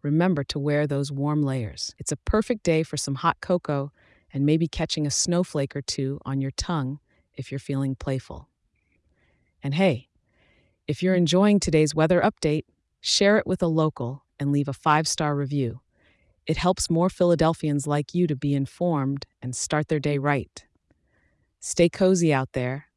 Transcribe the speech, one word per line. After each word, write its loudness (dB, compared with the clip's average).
remember 2
to -6
wear 0
those -2
warm -2
layers. -4
It's -6
a -4
perfect -2
day 2
for -8
some -4
hot -2
cocoa -2
and 0
maybe 2
catching -4
a -2
snowflake -2
or -6
two -6
on -4
your -4
tongue -4
if -10
you're -8
feeling -4
playful. -6
And -2
hey, 2
if -4
you're 2
enjoying 4
today's 2
weather 4
update, 0
share 4
it -2
with -2
a 0
local 0
and 0
leave 0
a -6
five-star 0
review. -4
It 0
helps 0
more 2
Philadelphians 2
like -2
you 2
to -2
be -2
informed -2
and -8
start -2
their 0
day -2
right. -4
Stay 2
cozy 2
out 0
there -4